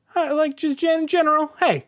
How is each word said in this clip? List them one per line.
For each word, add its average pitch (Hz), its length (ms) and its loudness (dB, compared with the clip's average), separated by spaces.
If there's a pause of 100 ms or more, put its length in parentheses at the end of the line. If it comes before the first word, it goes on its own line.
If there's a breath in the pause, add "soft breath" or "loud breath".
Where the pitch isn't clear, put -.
(160)
Uh, 311 200 -2
like, 302 200 0
just 294 240 -4
gen-, 330 220 0
in 311 60 -4
general, 302 520 0
hey, 190 280 0